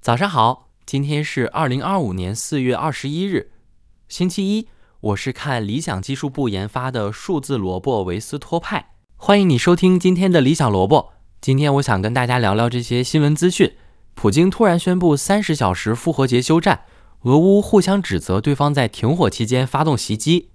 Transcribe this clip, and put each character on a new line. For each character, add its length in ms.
早 140
上 140
好， 400
今 180
天 180
是 280
二 180
零 160
二 160
五 140
年 200
四 280
月 120
二 160
十 200
一 180
日， 240
星 220
期 180
一。 220
我 140
是 180
看 340
理 140
想 200
技 140
术 140
部 180
研 200
发 220
的 220
数 300
字 160
萝 200
卜 260
维 140
斯 220
托 180
派。 340
欢 240
迎 80
你 80
收 180
听 240
今 160
天 160
的 80
理 140
想 180
萝 160
卜。 240
今 160
天 180
我 60
想 200
跟 120
大 120
家 140
聊 140
聊 160
这 120
些 220
新 180
闻 140
资 160
讯。 240
普 180
京 180
突 140
然 160
宣 180
布 200
三 260
十 100
小 200
时 200
复 200
活 120
节 160
休 200
战， 220
俄 140
乌 240
互 200
相 200
指 200
责 180
对 160
方 180
在 140
停 260
火 160
期 160
间 220
发 160
动 140
袭 180
击。 400